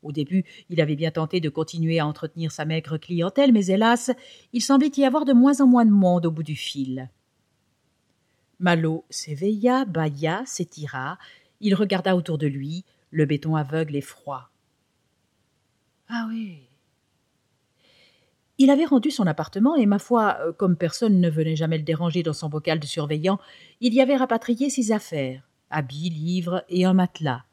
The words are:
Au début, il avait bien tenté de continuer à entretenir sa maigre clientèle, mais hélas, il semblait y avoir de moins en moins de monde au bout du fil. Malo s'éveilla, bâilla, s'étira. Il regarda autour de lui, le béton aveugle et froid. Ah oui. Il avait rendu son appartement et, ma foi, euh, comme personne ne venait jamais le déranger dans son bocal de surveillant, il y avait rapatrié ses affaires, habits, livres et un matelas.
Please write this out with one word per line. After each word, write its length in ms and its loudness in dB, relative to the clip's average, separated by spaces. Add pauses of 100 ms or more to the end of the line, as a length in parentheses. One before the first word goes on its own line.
Au 80 -14
début, 340 -2 (240)
il 120 -2
avait 160 2
bien 160 -4
tenté 260 -4
de 100 -4
continuer 520 -4
à 80 -2
entretenir 420 -8
sa 140 -10
maigre 340 -6
clientèle, 540 0
mais 140 4
hélas, 440 2 (420)
il 80 -4
semblait 360 4
y 80 4
avoir 200 2
de 80 2
moins 280 6
en 80 6
moins 160 6
de 80 6
monde 340 4
au 60 2
bout 100 -6
du 140 -6
fil. 520 -8 (1500)
Malo 520 0
s'éveilla, 760 -2
bâilla, 600 -2
s'étira. 760 -10 (420)
Il 160 2
regarda 400 0
autour 200 -2
de 120 -2
lui, 360 -8 (280)
le 140 2
béton 280 -2
aveugle 400 -4
et 60 -2
froid. 500 -14 (1600)
Ah 200 -6
oui. 380 -10 (1900)
Il 120 8
avait 160 4
rendu 260 2
son 160 0
appartement 480 0
et, 100 4
ma 140 2
foi, 400 0
euh, 120 -4
comme 220 2
personne 460 0
ne 100 2
venait 240 -2
jamais 240 -2
le 60 -6
déranger 400 -2
dans 80 -2
son 160 -8
bocal 320 -2
de 60 -10
surveillant, 520 -2 (420)
il 140 0
y 60 4
avait 160 4
rapatrié 520 -2
ses 220 -2
affaires, 580 -4 (220)
habits, 400 -4
livres 580 -4
et 160 2
un 80 4
matelas. 600 0